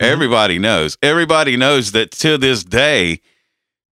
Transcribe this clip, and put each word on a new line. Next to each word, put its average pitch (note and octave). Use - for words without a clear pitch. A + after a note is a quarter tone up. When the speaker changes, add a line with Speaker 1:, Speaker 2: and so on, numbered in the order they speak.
Speaker 1:
Mm-hmm. B2
Speaker 2:
Everybody A2+
knows. F#2
Everybody D#3
knows C3
that A2
to D#3
this B2+
day, G2